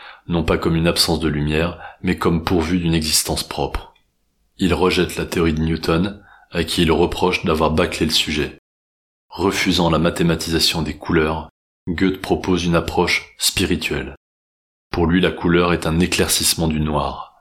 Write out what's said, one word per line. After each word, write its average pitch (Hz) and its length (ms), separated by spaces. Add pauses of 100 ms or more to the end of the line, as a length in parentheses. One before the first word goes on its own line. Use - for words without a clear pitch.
(280)
non 85 160
pas 87 140
comme 82 180
une 82 100
absence 80 340
de 80 80
lumière, 76 520 (220)
mais 90 160
comme 85 260
pourvue 87 340
d'une 82 160
existence 78 500
propre. - 500 (640)
Il 87 160
rejette 85 420
la 82 100
théorie 82 280
de 78 80
Newton, 82 600 (280)
à 87 140
qui - 180
il 82 100
reproche 87 520
d'avoir 80 260
bâclé 85 340
le 78 80
sujet. 73 460 (680)
Refusant 92 640
la 80 80
mathématisation 82 840
des 76 140
couleurs, 80 520 (400)
Goethe 92 320
propose 87 440
une 85 100
approche - 640
spirituelle. 76 760 (760)
Pour 85 160
lui, 87 140
la 85 100
couleur 87 420
est 82 140
un 80 140
éclaircissement 87 680
du 76 140
noir. 71 600